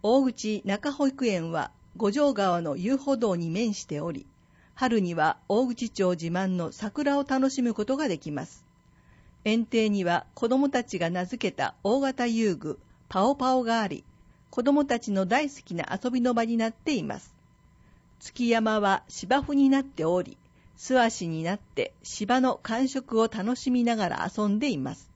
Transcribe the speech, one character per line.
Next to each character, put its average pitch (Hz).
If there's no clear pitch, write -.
大 254
口 214
中 208
保 277
育 269
園 170
は、 160
五 208
条 285
川 190
の 165
遊 233
歩 277
道 214
に 170
面 208
し -
て 147
お 170
り、 -
春 240
に 175
は 160
大 233
口 240
町 185
自 165
慢 185
の 165
桜 277
を 277
楽 269
し 269
む 240
こ 208
と 269
が 302
で 180
き 156
ま 147
す。 -
園 220
庭 220
に 202
は 175
子 233
ど 254
も 277
た 247
ち 190
が 170
名 180
付 175
け -
た 135
大 233
型 262
遊 226
具、 151
パ 190
オ 277
パ 262
オ 254
が 226
あ 208
り、 165
子 247
ど 277
も 294
た 240
ち 220
の 190
大 269
好 -
き 175
な 170
遊 247
び 247
の 240
場 233
に 226
な 226
っ 226
て -
い 190
ま -
す。 -
築 -
山 220
は 196
芝 247
生 285
に 277
な 269
っ 269
て 269
お 180
り、 -
素 254
足 226
に 160
な 175
っ 208
て -
芝 240
の 254
感 247
触 247
を 226
楽 220
し -
み 247
な 233
が 190
ら -
遊 208
ん 208
で 277
い 160
ま 131
す。 -